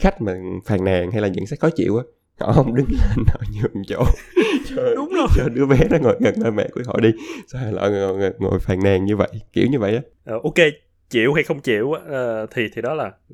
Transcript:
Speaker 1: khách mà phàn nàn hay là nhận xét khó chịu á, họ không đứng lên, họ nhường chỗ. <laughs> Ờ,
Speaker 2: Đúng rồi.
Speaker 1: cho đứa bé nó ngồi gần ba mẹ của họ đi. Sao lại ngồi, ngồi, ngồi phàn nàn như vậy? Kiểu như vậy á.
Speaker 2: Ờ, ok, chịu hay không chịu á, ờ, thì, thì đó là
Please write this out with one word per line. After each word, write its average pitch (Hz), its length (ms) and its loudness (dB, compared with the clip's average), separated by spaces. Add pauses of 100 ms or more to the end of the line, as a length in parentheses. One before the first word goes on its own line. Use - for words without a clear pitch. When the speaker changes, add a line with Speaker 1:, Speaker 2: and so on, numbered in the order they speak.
Speaker 1:
khách - 220 0
mà 98 100 -4 (320)
phàn 95 200 0
nàn 90 260 0
hay 104 120 -2
là 101 60 0
nhận 95 180 -4
xét 143 140 -10
khó 160 100 2
chịu 107 260 -2
á, 123 80 -2 (360)
họ - 120 0
không 127 220 4
đứng 135 160 2
lên, 110 360 2
họ - 140 4 (140)
nhường 104 320 -4
chỗ. - 180 -2 (300)
<laughs> 370 260 2 (160)
Ờ, 247 180 0
Speaker 2:
Đúng 285 220 -4
rồi. 302 100 2 (100)
Speaker 1:
cho - 120 0
đứa 127 180 0
bé 135 100 6 (140)
nó 175 120 4
ngồi 120 180 4
gần 107 140 2 (100)
ba 117 60 0
mẹ 104 220 -2
của - 140 -6
họ - 140 -2
đi. 113 120 6 (340)
Sao 123 260 -8
lại 98 180 -2
ngồi, 98 280 -2
ngồi, 98 200 0
ngồi 95 200 0
phàn 92 260 -2
nàn 98 200 4
như 104 120 2
vậy? 98 120 2 (240)
Kiểu 92 180 2
như 143 80 0
vậy 104 180 0
á. 123 60 -4 (220)
Speaker 2:
Ờ, 113 180 -8
ok, 160 120 -4 (560)
chịu 123 240 2
hay 156 100 0
không 143 160 -4
chịu 120 320 0
á, 156 160 -4
ờ, 120 460 -4
thì, 113 200 -2
thì 110 80 -8
đó 127 120 -4
là 117 180 -6 (220)